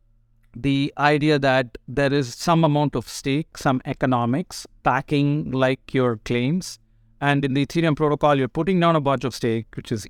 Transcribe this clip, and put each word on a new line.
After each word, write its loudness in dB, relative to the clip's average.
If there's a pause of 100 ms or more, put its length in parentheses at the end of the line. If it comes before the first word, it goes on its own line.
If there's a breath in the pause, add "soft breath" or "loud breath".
(560)
the -2
idea 4
that 0
there 0
is -2
some 2
amount 2
of -6
stake, -6
some 0
economics -2 (160)
backing, 0
like, -2
your 2
claims. -2 (420)
And 2
in -2
the 0
Ethereum 0
protocol, 2
you're 0
putting 0
down 4
a 2
bunch 0
of -4
stake, -2
which -8
is -6